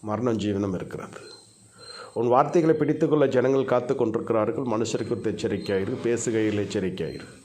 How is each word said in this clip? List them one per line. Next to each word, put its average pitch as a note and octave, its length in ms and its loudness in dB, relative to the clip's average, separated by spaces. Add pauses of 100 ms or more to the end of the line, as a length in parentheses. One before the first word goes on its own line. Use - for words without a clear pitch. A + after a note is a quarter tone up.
மரணம் A2+ 360 -2
ஜீவனம் G2 360 -2
இருக்கிறது. - 460 -10 (920)
உன் A#2 140 0
வார்த்தைகளை D3+ 480 6
பிடித்துக்கொள்ள D3+ 520 2
ஜனங்கள் B2+ 360 2
காத்து B2 300 2
கொண்டிருக்கிறார்கள். A2+ 720 0
மனுஷரை A2+ 420 -2
குறித்து A2 240 -2
எச்சரிக்கையாயிரு, G2+ 720 -2
பேசுகையில் A2 640 0
எச்சரிக்கையாயிரு. F#2 580 -4 (200)